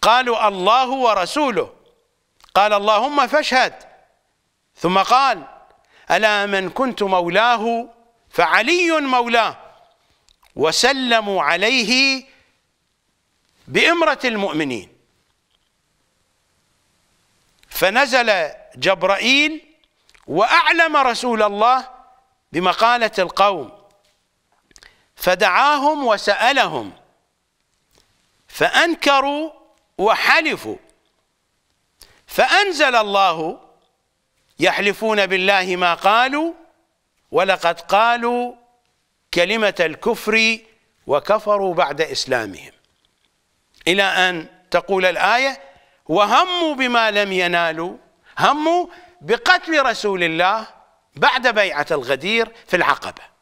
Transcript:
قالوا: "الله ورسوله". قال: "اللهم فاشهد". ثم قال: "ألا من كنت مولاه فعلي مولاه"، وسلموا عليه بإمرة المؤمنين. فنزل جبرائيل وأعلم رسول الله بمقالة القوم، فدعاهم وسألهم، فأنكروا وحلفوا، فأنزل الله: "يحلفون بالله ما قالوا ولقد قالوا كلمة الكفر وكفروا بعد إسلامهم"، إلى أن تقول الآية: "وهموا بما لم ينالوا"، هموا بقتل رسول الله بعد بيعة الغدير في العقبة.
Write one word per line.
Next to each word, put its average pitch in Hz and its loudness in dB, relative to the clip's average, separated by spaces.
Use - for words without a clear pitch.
قالوا: 233 2
"الله 202 2
ورسوله". 233 -2
قال: 208 4
"اللهم 220 0
فاشهد". 254 0
ثم 185 0
قال: 233 0
"ألا 202 2
من 190 -2
كنت 254 -4
مولاه 214 0
فعلي 302 2
مولاه"، 240 0
وسلموا 220 0
عليه 247 0
بإمرة 302 2
المؤمنين. 151 -4
فنزل 220 0
جبرائيل 196 0
وأعلم 311 2
رسول 247 0
الله 220 0
بمقالة 214 0
القوم، 185 -2
فدعاهم 262 0
وسألهم، 202 0
فأنكروا 285 0
وحلفوا، 190 0
فأنزل 294 0
الله: 196 -2
"يحلفون 202 0
بالله 185 0
ما 175 0
قالوا 262 0
ولقد 175 0
قالوا 240 0
كلمة 190 0
الكفر 220 -2
وكفروا 196 -2
بعد 151 -2
إسلامهم"، 127 -6
إلى 190 2
أن 180 -2
تقول 185 0
الآية: 208 0
"وهموا 302 0
بما 240 0
لم 202 -2
ينالوا"، 175 -2
هموا 311 2
بقتل 320 0
رسول 208 -2
الله 180 0
بعد 247 2
بيعة 185 0
الغدير 160 -2
في - -4
العقبة. 151 -2